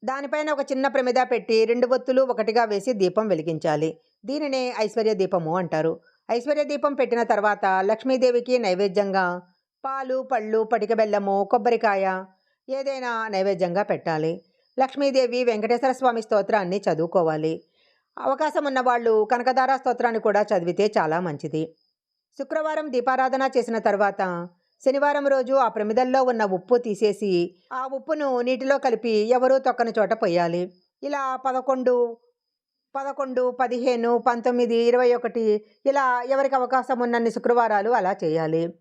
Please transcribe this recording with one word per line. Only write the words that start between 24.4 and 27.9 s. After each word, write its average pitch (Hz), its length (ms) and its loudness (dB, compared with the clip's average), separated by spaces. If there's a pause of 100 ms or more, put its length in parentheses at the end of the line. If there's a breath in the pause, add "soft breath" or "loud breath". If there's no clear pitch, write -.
శనివారం 285 480 2
రోజు 262 320 0
ఆ - 60 4
ప్రమిదల్లో 233 500 0 (100)
ఉన్న 226 140 0 (120)
ఉప్పు 185 200 0 (100)
తీసేసి 208 440 0 (500 soft breath)
ఆ - 20 -6 (140)